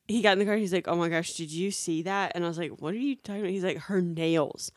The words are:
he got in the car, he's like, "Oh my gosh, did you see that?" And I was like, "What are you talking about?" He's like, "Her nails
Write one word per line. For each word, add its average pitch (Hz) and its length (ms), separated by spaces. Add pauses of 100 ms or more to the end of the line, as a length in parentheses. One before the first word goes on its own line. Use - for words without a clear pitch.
he 226 140
got 208 100
in 185 80
the 208 40
car, 208 120
he's 202 160
like, 175 160
"Oh 170 80
my 170 120
gosh, 165 260
did 160 160
you 175 200
see 165 320
that?" 190 320
And 175 100
I 170 40
was 165 100
like, 170 240
"What 156 100
are 214 60
you 269 160
talking 202 280
about?" 185 100
He's 196 100
like, 185 160
"Her 190 240
nails 165 760